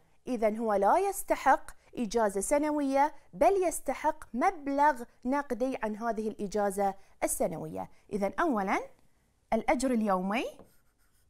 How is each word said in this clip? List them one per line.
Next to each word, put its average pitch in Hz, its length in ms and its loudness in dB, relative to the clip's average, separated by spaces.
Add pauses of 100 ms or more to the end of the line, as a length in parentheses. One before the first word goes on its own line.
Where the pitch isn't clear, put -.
(280)
إذن 220 300 0
هو 220 160 0
لا 202 240 4
يستحق 370 720 2 (240)
إجازة 208 460 0
سنوية، 294 760 0 (180)
بل 302 200 4 (100)
يستحق 302 600 -2 (100)
مبلغ 285 680 2 (220)
نقدي 254 580 -2
عن 214 140 -4
هذه 220 320 -4
الإجازة 202 680 -2 (300)
السنوية. 180 680 -4 (220)
إذن 202 280 0
أولًا 247 400 2 (720)
الأجر 254 380 0
اليومي 208 540 0 (840)